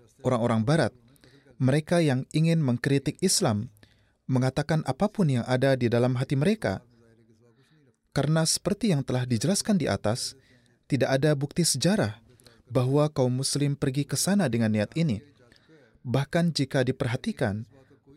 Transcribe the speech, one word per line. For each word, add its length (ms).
orang-orang 400
Barat. 280
Mereka 400
yang 320
ingin 260
mengkritik 640
Islam 480
mengatakan 640
apapun 400
yang 160
ada 320
di 80
dalam 320
hati 160
mereka. 480
Karena 320
seperti 480
yang 160
telah 240
dijelaskan 480
di 80
atas, 480
tidak 280
ada 200
bukti 280
sejarah 560
bahwa 400
kaum 320
muslim 360
pergi 280
ke 120
sana 320
dengan 240
niat 240
ini. 240
Bahkan 480
jika 320
diperhatikan, 800